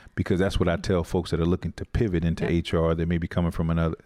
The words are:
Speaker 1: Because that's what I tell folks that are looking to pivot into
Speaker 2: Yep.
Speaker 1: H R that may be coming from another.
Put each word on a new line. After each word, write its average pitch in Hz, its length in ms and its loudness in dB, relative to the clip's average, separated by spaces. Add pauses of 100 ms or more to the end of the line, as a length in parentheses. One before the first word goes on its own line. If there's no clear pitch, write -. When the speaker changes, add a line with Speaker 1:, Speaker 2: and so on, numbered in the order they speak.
(160)
Speaker 1:
Because 92 240 2
that's 95 180 0
what 90 100 2
I 85 80 4
tell 87 280 0
folks 87 260 -2
that 82 80 0
are 82 80 2
looking 87 280 0
to - 100 -12
pivot 87 400 0
into 82 180 0
Speaker 2:
Yep. 85 100 0
Speaker 1:
H 85 220 0
R 82 180 2
that 82 140 -2
may 85 120 0
be 82 100 -4
coming 85 240 0
from 82 180 -2
another. 82 240 0 (120)